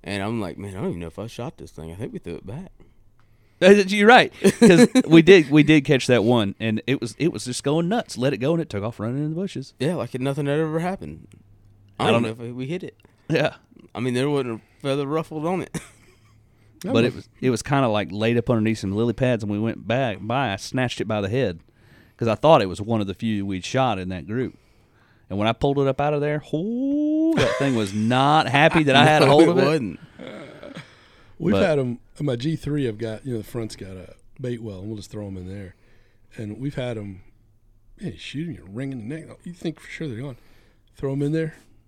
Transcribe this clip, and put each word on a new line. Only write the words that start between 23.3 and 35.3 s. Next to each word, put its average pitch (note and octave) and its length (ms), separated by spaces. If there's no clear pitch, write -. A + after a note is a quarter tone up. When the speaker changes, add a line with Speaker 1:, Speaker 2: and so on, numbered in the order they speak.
Speaker 2:
we'd F#2+ 180
shot B2+ 340
in F#2 120
that E2+ 160
group. A2 300
And F#2+ 80
when G#2 100
I A#2 40
pulled C#3 260
it C#3 80
up C3+ 140
out D3 120
of D3 80
there, D3 220
whoo, C#4+ 840
that D3 220
thing C#3 160
was G#2 200
not C3 520
happy D#3 380
that C3 100
I C#3+ 120
had D#3 160
a C#3 40
Speaker 1:
<laughs> - 0
No, C#3 60
Speaker 2:
hold D#3 120
Speaker 1:
it D#3 40
Speaker 2:
of - 100
it. C3+ 60
Speaker 1:
wasn't. C3+ 360
Speaker 3:
We've F3 140
Speaker 2:
But F#3+ 140
Speaker 3:
had D3+ 140
'em, B2 180
my C#3+ 160
G D3 180
three, C#3+ 320
I've G#2+ 120
got, A2 280
you B2+ 60
know, A#2 60
the G2+ 60
front's A2+ 320
got F#2+ 200
a F2 180
bait B2 220
well, G2+ 180
and G2 80
we'll A2 100
just - 120
throw G#2 160
'em F#2+ 100